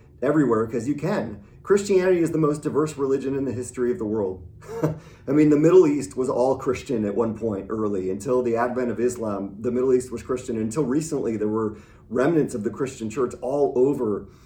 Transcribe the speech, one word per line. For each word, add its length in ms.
everywhere 460
'cause 180
you 80
can. 460
Christianity 560
is 100
the 80
most 240
diverse 340
religion 380
in 100
the 60
history 400
of 80
the 60
world. 420
<laughs> 480
I 40
mean, 180
the 80
Middle 300
East 280
was 120
all 280
Christian 480
at 120
one 200
point 340
early, 380
until 320
the 140
advent 380
of 80
Islam. 580
The 140
Middle 200
East 200
was 100
Christian. 360
Until 260
recently, 520
there 120
were 300
remnants 460
of 80
the 80
Christian 400
church 300
all 340
over 540